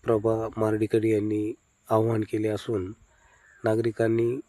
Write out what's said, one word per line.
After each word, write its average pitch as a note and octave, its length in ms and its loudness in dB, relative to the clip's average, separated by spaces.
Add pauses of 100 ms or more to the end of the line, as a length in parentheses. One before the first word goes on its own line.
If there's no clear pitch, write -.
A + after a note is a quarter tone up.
प्रभा A2+ 540 0
मार्डीकर A2 460 0
यांनी G#2+ 500 0 (360)
आवाहन A2 320 2
केले G#2+ 260 -2
असून G#2 460 -4 (720)
नागरिकांनी A2+ 840 0